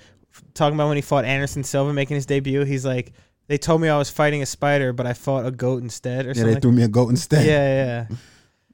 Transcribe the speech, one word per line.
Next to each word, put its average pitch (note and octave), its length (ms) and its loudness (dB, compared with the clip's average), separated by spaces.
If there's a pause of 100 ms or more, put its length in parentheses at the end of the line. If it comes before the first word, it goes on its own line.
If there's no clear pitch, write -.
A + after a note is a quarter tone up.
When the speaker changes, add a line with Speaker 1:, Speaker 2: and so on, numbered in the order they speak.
(340)
Speaker 1:
f-, - 80 -20 (100)
talking D3+ 220 0
about D3+ 140 0
when D3 100 0
he - 20 0
fought C#3 240 0
Anderson C3+ 400 -4
Silva C#3+ 300 -2
making C#3 220 -2
his C3+ 100 -6
debut. C#3 380 -2
He's C3+ 200 -4
like, B2+ 300 -6 (320)
"They D3 100 -2
told D#3+ 240 0
me D#3+ 80 2
I D3 80 2
was C#3+ 140 -2
fighting D3 320 0
a C3 40 -4
spider, C#3+ 460 0
but B2 140 -6
I A#2+ 80 -4
fought C3 320 -4
a C3 40 -4
goat B2 320 -4
instead," B2 440 -6
or - 20 -6
Speaker 2:
Yeah, C3+ 60 -6
Speaker 1:
something A2+ 140 2
Speaker 2:
they A2+ 80 4
Speaker 1:
like G#2+ 60 -2
Speaker 2:
threw B2 100 6
me A#2+ 100 6
a A#2 60 4
goat A#2 200 2
instead. D3 380 2
Speaker 1:
Yeah, C3+ 600 2
yeah, - 40 -
yeah. A2+ 60 -8 (580)